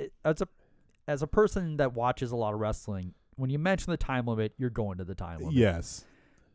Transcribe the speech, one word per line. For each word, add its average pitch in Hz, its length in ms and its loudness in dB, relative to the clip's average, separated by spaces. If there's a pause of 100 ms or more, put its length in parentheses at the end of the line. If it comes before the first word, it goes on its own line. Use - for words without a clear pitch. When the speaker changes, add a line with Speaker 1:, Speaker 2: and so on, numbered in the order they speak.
(240)
Speaker 1:
as 156 180 2
a, 185 60 -2 (580)
as 143 160 -2
a 156 40 0
person 185 520 2
that 131 140 2
watches 120 400 0
a 123 40 -2
lot 107 180 0
of 107 60 -2
wrestling, 98 540 -4 (220)
when 131 140 -2
you 143 80 0
mention 185 320 0
the 165 60 0
time 127 300 -2
limit, 110 320 0
you're 127 120 0
going 101 280 -2
to 95 60 -6
the 92 100 -8
time 85 260 -8
limit. 156 140 -2
Speaker 2:
Yes. 95 500 4 (500)